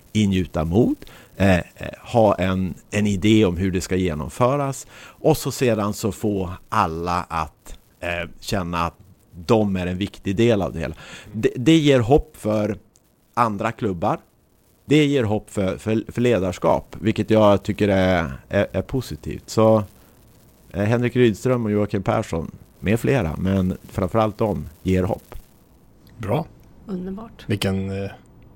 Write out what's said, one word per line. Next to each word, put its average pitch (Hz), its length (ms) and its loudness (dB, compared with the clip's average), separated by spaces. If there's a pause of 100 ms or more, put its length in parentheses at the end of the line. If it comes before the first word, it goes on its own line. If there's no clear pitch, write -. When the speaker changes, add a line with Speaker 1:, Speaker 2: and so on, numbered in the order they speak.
(120)
Speaker 1:
ingjuta 92 520 0
mod, 110 320 2 (400)
eh, 95 220 4
eh, 82 40 -4 (380)
ha 110 340 4
en, 92 400 -2 (160)
en 104 160 0
idé 104 380 4
om 87 120 0
hur 95 160 0
det 90 80 -2
ska 92 160 -4
genomföras, 120 880 -2 (160)
och - 340 0
så - 140 -6
sedan 107 440 0
så 104 180 -4
få 95 380 -4 (180)
alla 87 600 -2
att, - 500 -8 (220)
eh, 87 280 -6 (120)
känna 87 460 -4
att 82 80 -6 (520)
de 107 300 2
är 90 100 -2
en 90 120 -4
viktig 98 380 -6
del 113 260 2
av 73 100 -4
det 78 60 -10
hela. 73 160 -6 (380)
Det, 110 240 0
det 131 220 4
ger 143 220 4
hopp 127 380 2
för 107 400 -2 (560)
andra 110 380 0
klubbar. 104 460 -2 (640)
Det 147 200 4
ger 139 200 2
hopp 104 260 -2
för, 95 260 -2
för, 110 360 -2
för - 80 -4
ledarskap, 95 800 0
vilket 107 300 -2
jag 104 320 6
tycker 107 260 0
är, 90 440 2 (160)
är, 101 240 0
är 95 100 -2
positivt. - 680 -8
Så, 110 340 4 (880)
eh, 101 120 -2
Henrik 120 320 0
Rydström 123 480 2
och 104 60 -2
Joakim 104 320 0
Persson 110 480 -2 (300)
med 107 200 0
flera, 110 380 0
men 92 380 0 (140)
framförallt 107 480 -2
de 87 280 -2 (160)
ger 92 200 2
hopp. - 320 -6 (840)
Speaker 2:
Bra. 113 280 -4 (400)
Speaker 3:
Underbart. 190 600 -12
Speaker 2:
Vilken, 98 580 -4
eh, 98 60 -8 (460)